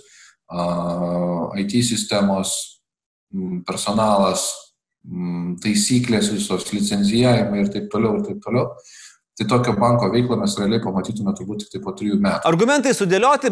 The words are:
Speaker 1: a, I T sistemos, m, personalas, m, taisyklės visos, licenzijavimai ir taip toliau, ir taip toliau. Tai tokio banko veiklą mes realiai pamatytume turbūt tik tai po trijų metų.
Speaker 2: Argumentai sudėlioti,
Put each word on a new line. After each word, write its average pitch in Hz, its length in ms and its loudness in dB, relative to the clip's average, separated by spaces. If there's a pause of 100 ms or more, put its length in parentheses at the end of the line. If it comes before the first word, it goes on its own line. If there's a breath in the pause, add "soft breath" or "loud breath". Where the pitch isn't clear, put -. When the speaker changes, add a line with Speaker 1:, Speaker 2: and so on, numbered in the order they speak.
(500 loud breath)
Speaker 1:
a, 87 1080 -2
I 101 80 -2
T 120 160 2
sistemos, 101 960 -2 (560)
m, 92 320 -4
personalas, 110 800 2 (560)
m, 87 560 -6
taisyklės 107 720 2
visos, 98 400 -4
licenzijavimai 104 880 2
ir 101 100 2
taip - 220 -6
toliau, 110 260 0
ir 208 140 -2
taip - 100 -10
toliau. 120 300 -2 (680 loud breath)
Tai 110 80 -2
tokio 123 320 2
banko 120 320 4
veiklą 123 240 2
mes 104 240 0
realiai 107 240 0
pamatytume 98 480 -4
turbūt 104 300 -6
tik - 100 -16
tai 95 80 -10
po 98 160 -8
trijų 104 240 -2
metų. 90 240 0
Speaker 2:
Argumentai 233 480 4
sudėlioti, 220 600 4